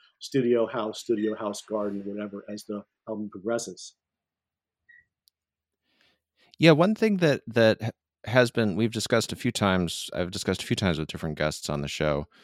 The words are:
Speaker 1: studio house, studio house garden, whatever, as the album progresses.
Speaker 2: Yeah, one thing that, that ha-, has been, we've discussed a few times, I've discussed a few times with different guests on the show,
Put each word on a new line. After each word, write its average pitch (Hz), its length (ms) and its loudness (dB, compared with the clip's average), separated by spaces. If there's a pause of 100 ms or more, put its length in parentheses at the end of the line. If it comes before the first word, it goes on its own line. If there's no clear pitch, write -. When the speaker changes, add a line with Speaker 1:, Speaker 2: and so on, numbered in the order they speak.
(200)
Speaker 1:
studio 120 460 2
house, 110 360 -6
studio 107 340 0
house 104 260 -6
garden, 104 440 -4
whatever, 101 440 -10
as 104 140 -10
the 104 200 -8 (260)
album 107 200 -8
progresses. 104 640 -8 (2500)
Speaker 2:
Yeah, 165 140 8
one 175 240 4
thing 214 220 2
that, 156 300 2
that 113 340 4
ha-, 113 100 -4 (320)
has 120 280 4
been, 107 260 0
we've 110 160 0
discussed 113 400 0
a - 20 -6
few 123 160 -2
times, 92 600 0
I've 87 180 -4
discussed 98 320 -2
a - 20 -10
few 120 120 0
times 85 220 0
with 78 100 -6
different 80 280 -6
guests - 320 -2
on 73 120 -2
the 71 80 -6
show, 76 380 -2 (160)